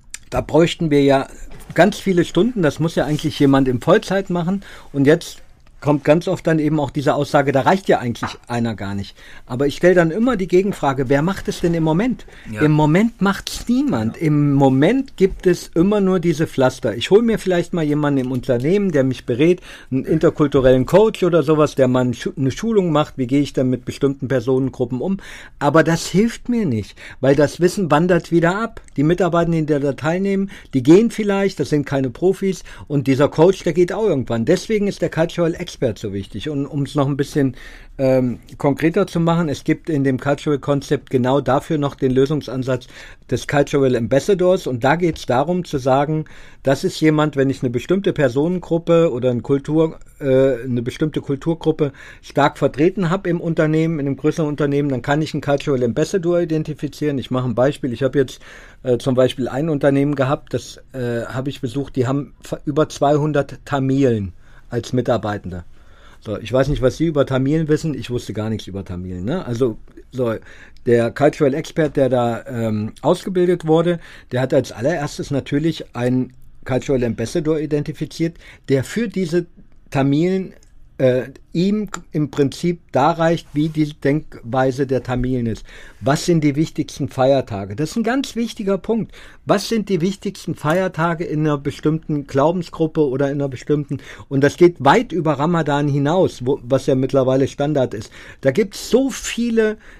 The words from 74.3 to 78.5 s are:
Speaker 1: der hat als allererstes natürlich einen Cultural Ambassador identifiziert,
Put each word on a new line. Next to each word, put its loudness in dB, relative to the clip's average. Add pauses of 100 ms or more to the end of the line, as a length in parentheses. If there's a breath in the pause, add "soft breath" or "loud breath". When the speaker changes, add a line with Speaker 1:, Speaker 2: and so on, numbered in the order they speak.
Speaker 1:
der -2
hat -2
als 2
allererstes -4
natürlich -4
einen -2 (320)
Cultural 0
Ambassador -2
identifiziert, -4 (320 loud breath)